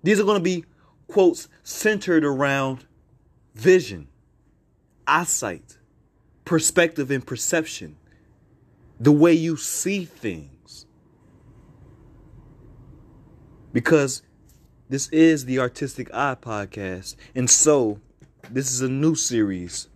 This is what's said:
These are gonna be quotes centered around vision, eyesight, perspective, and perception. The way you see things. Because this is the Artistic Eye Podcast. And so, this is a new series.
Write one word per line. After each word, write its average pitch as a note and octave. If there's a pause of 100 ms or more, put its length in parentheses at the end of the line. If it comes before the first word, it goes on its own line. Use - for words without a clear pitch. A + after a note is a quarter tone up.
These G3
are G#3
gonna G3+
be F3 (420)
quotes F3+ (160)
centered F#3+
around C3+ (680)
vision, A2 (1000)
eyesight, C3+ (680)
perspective, D#3+
and C3
perception. C3 (1000)
The C3+
way D#3
you D#3+
see F#3+
things. D#2 (2750)
Because C3+ (680)
this C3+
is D#3+
the B2+
Artistic B2+
Eye C3
Podcast. G2 (200)
And B2+
so, A#2+ (500)
this C3
is B2+
a C3
new D3
series. G2